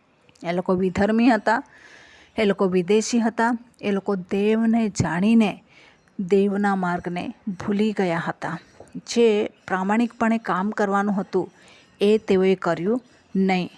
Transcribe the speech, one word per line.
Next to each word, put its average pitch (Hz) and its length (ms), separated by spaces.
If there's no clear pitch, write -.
એ 170 80
લોકો 185 220
વિધર્મી 202 560
હતા, 220 320
એ 226 80
લોકો 196 220
વિદેશી 202 540
હતા, 226 380
એ 202 100
લોકો 196 240
દેવને 220 760
જાણીને 196 720
દેવના 196 560
માર્ગને 175 580
ભૂલી 208 440
ગયા 170 360
હતા. 165 300
જે 220 540
પ્રામાણિકપણે 220 720
કામ 190 320
કરવાનું 202 500
હતું 185 320
એ 208 180
તેઓએ 190 360
કર્યું 180 480
નહીં, 190 420